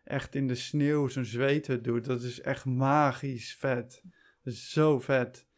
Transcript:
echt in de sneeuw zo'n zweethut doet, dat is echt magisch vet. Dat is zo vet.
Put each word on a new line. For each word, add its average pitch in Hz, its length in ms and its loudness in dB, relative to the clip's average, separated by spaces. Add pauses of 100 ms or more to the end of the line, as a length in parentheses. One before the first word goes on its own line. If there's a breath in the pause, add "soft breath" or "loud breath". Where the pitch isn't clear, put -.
echt - 300 -6
in 135 120 0
de 127 80 0
sneeuw 147 540 2
zo'n 127 160 -2
zweethut 131 600 0
doet, 117 200 0
dat 127 180 -2
is 120 180 -8
echt - 240 -6
magisch 135 920 0
vet. 120 440 -4 (420 soft breath)
Dat 127 80 -6
is - 180 -12
zo 156 300 4
vet. 123 460 0 (120)